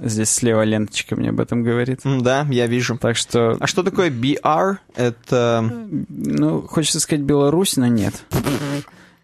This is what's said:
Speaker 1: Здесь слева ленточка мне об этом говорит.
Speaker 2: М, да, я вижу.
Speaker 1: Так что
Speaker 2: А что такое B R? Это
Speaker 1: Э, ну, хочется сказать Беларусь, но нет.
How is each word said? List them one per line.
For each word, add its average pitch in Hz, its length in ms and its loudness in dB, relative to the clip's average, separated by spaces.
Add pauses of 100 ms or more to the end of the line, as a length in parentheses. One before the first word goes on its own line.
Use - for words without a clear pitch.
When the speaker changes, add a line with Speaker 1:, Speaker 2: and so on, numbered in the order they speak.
Speaker 1:
Здесь 107 220 0
слева 113 340 2
ленточка 107 520 -2
мне 117 140 -2
об 113 100 0
этом 120 220 -2
говорит. 123 440 -2
Speaker 2:
М, 135 160 0
да, 135 280 2
я 120 160 2
вижу. 120 300 0
Speaker 1:
Так 117 200 0
что 117 440 0
Speaker 2:
А - 60 0
что - 160 0
такое 185 280 0
B 127 320 -2
R? 185 360 2 (160)
Это 117 760 0
Speaker 1:
Э, 214 380 -6
ну, 147 540 -2
хочется - 380 -2
сказать 151 240 0
Беларусь, 143 520 2
но 123 120 2
нет. 107 260 2 (1080)